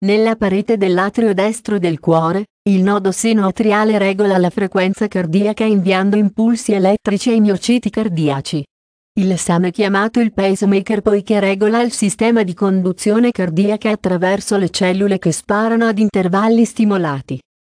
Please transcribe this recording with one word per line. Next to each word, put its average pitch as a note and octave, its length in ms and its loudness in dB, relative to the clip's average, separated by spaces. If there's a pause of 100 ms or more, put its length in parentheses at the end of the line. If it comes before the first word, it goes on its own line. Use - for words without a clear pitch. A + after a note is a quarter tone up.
Nella A3 320 2
parete G#3 400 0
dell'atrio G3 580 0
destro G#3 440 -2
del E3+ 220 -2
cuore, E3 460 0 (240)
il F#3+ 120 4
nodo G3 300 0
seno-atriale G#3+ 880 0
regola G3 400 0
la F3+ 100 2
frequenza G3 580 -2
cardiaca G3+ 560 -2
inviando G3 520 2
impulsi A3 560 0
elettrici G3+ 580 0
ai A3+ 100 2
miociti G#3 520 0
cardiaci. D#3 720 -2 (560)
Il F#3 180 0
san F3 280 0
è F3 60 -2
chiamato G3+ 480 0
il A3 140 0
pacemaker G3 680 0
poiché G3+ 380 0
regola G3+ 420 0
il A#3+ 100 -2
sistema A3+ 500 0
di F3+ 140 -4
conduzione G3 720 0
cardiaca G3+ 640 -2
attraverso F#3 640 -2
le F3 120 0
cellule F#3+ 500 0
che E3 120 0
sparano A3+ 540 -2
ad A3 140 0
intervalli G#3 640 2
stimolati. E3 760 -2 (220)